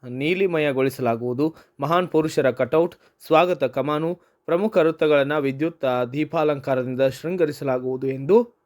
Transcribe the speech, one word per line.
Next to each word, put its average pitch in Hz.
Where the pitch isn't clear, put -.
ನೀಲಿಮಯಗೊಳಿಸಲಾಗುವುದು. 135
ಮಹಾನ್ 165
ಪುರುಷರ 151
ಕಟೌಟ್, 160
ಸ್ವಾಗತ 160
ಕಮಾನು, 151
ಪ್ರಮುಖ 190
ವೃತ್ತಗಳನ್ನ 151
ವಿದ್ಯುತ್, 139
ಆ, 123
ದೀಪಾಲಂಕಾರದಿಂದ 135
ಶೃಂಗರಿಸಲಾಗುವುದು 135
ಎಂದು 151